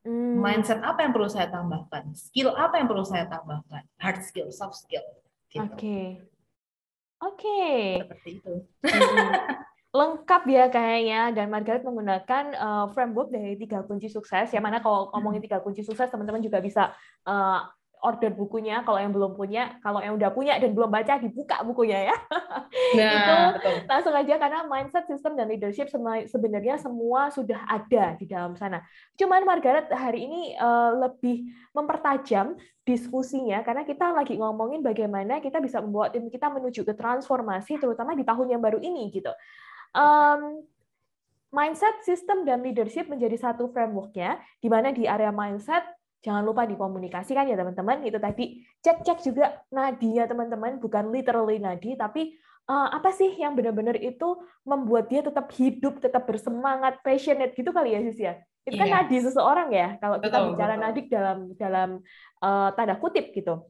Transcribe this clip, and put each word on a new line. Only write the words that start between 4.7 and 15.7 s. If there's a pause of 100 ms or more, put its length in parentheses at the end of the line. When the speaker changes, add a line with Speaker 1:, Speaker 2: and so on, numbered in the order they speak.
Speaker 2:
skill. (480)
Gitu.
Speaker 1:
Oke. (1200)
Oke.
Speaker 2:
Seperti (100)
itu. (280)
Speaker 1:
Hmm. (560)
Lengkap
ya
kayaknya,
dan
Margaret
menggunakan,
eh,
framework
dari
tiga
kunci
sukses,
yang
mana
kalau
ngomongin
Speaker 2:
Hmm.
Speaker 1:
tiga
kunci